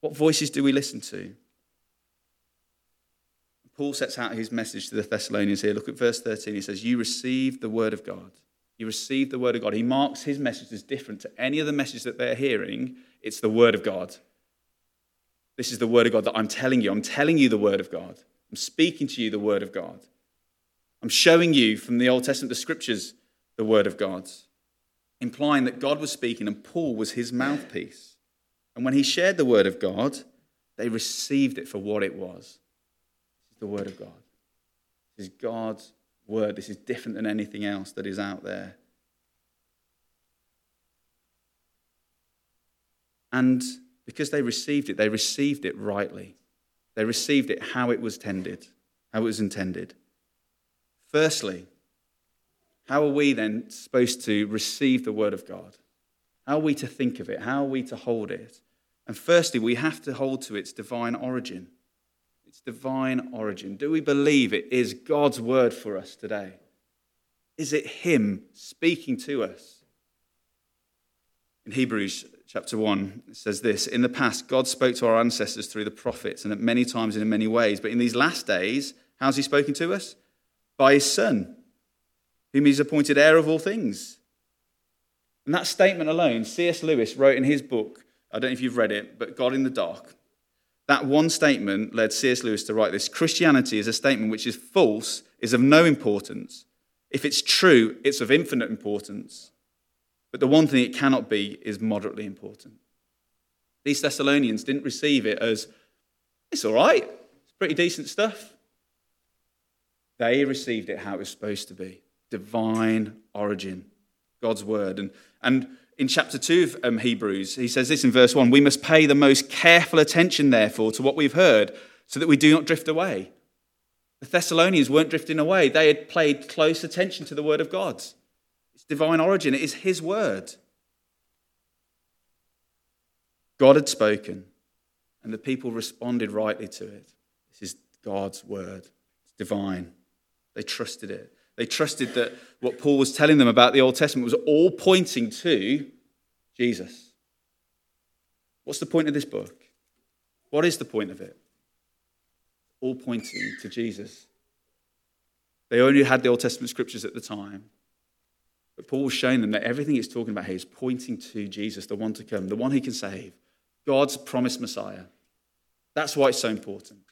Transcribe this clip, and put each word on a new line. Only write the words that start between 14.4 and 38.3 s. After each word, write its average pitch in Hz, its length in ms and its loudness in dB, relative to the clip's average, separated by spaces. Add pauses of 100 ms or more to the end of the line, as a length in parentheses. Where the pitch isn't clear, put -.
This 123 160 -6
is 117 80 -10
the 117 80 0
word 117 180 6
of 120 80 2
God 107 120 2
that 113 120 -2
I'm 110 100 -2
telling 131 340 0
you. 98 100 0
I'm 104 100 -2
telling 151 360 0
you 135 120 6
the 110 80 2
word 101 220 2
of 95 120 -8
God. 87 280 -12 (300)
I'm - 60 -16
speaking - 520 -2
to 120 140 -8
you 110 80 -2
the 104 100 -4
word 101 240 0
of 95 80 -12
God. 87 280 -12 (1000)
I'm 117 80 -8
showing 170 440 6
you 113 240 4
from 120 200 -4
the 123 100 4
Old 127 160 4
Testament, 135 260 -4
the 120 60 -4
scriptures, - 580 -6 (440)
the 110 80 -2
word 107 220 4
of 92 100 -6
God, 95 320 -6 (920)
implying 139 460 0
that 123 140 -4
God 143 200 -2
was 151 120 -8
speaking 117 360 -6
and 104 160 -8
Paul 156 320 -6
was 107 180 -6
his 120 200 -6
mouthpiece. - 840 -6 (600)
And 120 100 -6
when 131 80 0
he 139 80 4
shared 180 360 2
the 156 80 4
word 110 200 6
of 95 140 -2
God, 104 400 -2 (580)
they 113 100 -6
received 131 680 -2
it - 100 -12
for 104 120 -10
what 104 240 -2
it 95 120 -6
was. 90 440 -16 (920)
This - 60 -20
is - 40 -20
the 107 80 -12
word 101 200 -8
of 92 100 -16
God. 101 240 -20 (960)
This 98 100 -16
is 92 60 -20
God's 113 580 -10 (360)
word. 104 280 -2
This 101 140 -14
is 101 80 -12
different 117 380 -10
than 110 100 -6
anything 107 400 -6
else 98 280 -8
that 101 120 -10
is 98 140 -8
out 101 240 -8